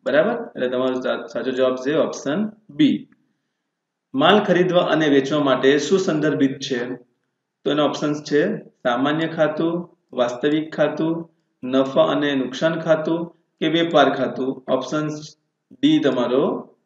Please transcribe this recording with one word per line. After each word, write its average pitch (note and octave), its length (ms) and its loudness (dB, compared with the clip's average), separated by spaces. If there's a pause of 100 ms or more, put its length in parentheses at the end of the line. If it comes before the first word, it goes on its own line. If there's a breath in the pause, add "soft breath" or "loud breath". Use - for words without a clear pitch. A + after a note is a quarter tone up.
બરાબર? E3 440 0
એટલે B2+ 220 -4
તમારો B2+ 320 -2
સા-, A#2+ 260 -4
સાચો B2 240 -6
જવાબ B2+ 240 2
છે E3+ 180 -4
option D#3 560 -2 (200)
બી. C#3+ 380 2 (1040)
માલ E3 260 6
ખરીદવા F3 420 2
અને D#3 280 2
વેચવા C#3 340 2
માટે C3+ 340 4
શું F#3 220 2
સંદર્ભિત C#3 600 0
છે? B2 360 -6 (680)
તો D3+ 80 -2
એના D3 120 0
options D3 400 -2
છે D#3 340 0
સામાન્ય C#3+ 680 -2
ખાતું, E3 720 -2 (160)
વાસ્તવિક D3 640 -2
ખાતું, E3 560 -2 (320)
નફા C3+ 400 2
અને D3 320 0
નુકસાન D#3+ 440 -2
ખાતું E3 560 -2 (240)
કે D#3+ 80 -2
વેપાર D#3 480 2
ખાતું. C3 580 -4
Options D3+ 600 -6 (360)
D D3+ 280 2
તમારો B2+ 760 0 (100)